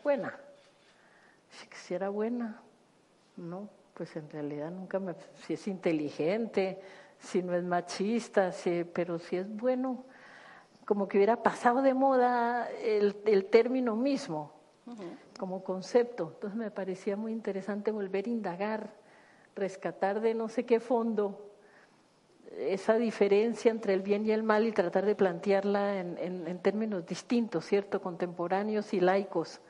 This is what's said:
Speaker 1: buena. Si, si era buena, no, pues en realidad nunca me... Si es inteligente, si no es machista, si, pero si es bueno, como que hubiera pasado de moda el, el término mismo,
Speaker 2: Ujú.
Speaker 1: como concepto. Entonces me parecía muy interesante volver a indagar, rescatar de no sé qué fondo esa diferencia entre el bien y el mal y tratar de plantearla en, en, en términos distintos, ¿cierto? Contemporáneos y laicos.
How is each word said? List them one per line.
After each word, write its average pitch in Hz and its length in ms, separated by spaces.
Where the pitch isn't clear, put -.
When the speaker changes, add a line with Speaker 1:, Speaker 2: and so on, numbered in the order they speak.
Speaker 1:
buena. 277 340
Si, - 240
si - 200
era 190 140
buena, 220 520
no, 180 320
pues 165 220
en 151 140
realidad 147 400
nunca 185 300
me... 180 140
Si 165 100
es 156 140
inteligente, 185 1120
si - 240
no 180 120
es 175 100
machista, 190 880
si, 175 320
pero 170 340
si - 180
es 190 200
bueno, 254 480
como 202 160
que 196 120
hubiera 220 220
pasado 247 420
de 269 120
moda 247 720
el, 208 420
el 202 200
término 233 500
mismo, 214 580
Speaker 2:
Ujú. 226 180
Speaker 1:
como 190 240
concepto. 185 720
Entonces 208 240
me 214 140
parecía 190 440
muy 220 140
interesante 208 600
volver 196 340
a 240 40
indagar, 208 600
rescatar 190 640
de 226 140
no 226 140
sé 240 180
qué 226 140
fondo 226 640
esa 190 380
diferencia 220 720
entre 214 240
el 190 80
bien 208 240
y 220 60
el 214 100
mal 220 240
y 220 60
tratar 190 340
de 208 80
plantearla 202 840
en, 175 180
en, 175 300
en 143 100
términos 202 480
distintos, 214 600
¿cierto? 196 340
Contemporáneos 185 920
y 202 60
laicos. 185 720